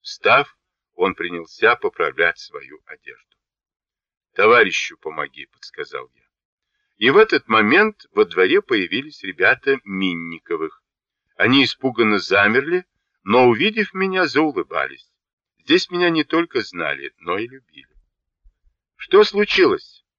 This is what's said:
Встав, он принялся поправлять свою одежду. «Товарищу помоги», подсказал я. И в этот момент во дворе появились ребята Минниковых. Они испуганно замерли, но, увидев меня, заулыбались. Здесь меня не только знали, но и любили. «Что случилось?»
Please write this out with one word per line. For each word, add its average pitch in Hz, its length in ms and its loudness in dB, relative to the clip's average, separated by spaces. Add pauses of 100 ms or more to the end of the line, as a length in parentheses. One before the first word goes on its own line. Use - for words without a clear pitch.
Встав, - 580 -2 (360)
он 92 200 -2
принялся 87 600 -2
поправлять 85 600 -4
свою 71 480 -20
одежду. - 500 -20 (960)
«Товарищу 104 640 2
помоги», 76 480 -14
подсказал 71 680 -16
я. 60 80 -20 (760)
И 113 140 0
в 151 60 4
этот 208 320 2
момент 123 640 0
во 107 120 2
дворе 92 380 0
появились 101 600 -6
ребята 101 640 -2
Минниковых. 85 1000 -8 (540)
Они 127 280 2
испуганно 113 540 -2
замерли, 120 680 0 (380)
но, 123 240 4
увидев 196 440 0
меня, 190 340 -2
заулыбались. 87 840 -4 (460)
Здесь - 320 -2
меня 175 200 0
не 160 140 -2
только 165 360 -4
знали, 73 580 -8
но 87 200 -6
и 113 80 -8
любили. 120 420 -20 (1080)
«Что - 280 4
случилось?» 190 800 -2 (140)